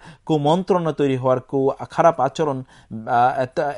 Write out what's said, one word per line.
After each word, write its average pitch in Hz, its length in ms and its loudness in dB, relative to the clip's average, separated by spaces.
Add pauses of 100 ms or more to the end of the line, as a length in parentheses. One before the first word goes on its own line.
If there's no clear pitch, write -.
(260)
কুমন্ত্রণা 160 680 0
তৈরি 143 240 0
হওয়ার, 127 240 0
কু-, 135 320 -2 (180)
খারাপ 165 300 2
আচরণ, 139 380 -2
আহ, 123 840 -2
এত-, 143 380 -4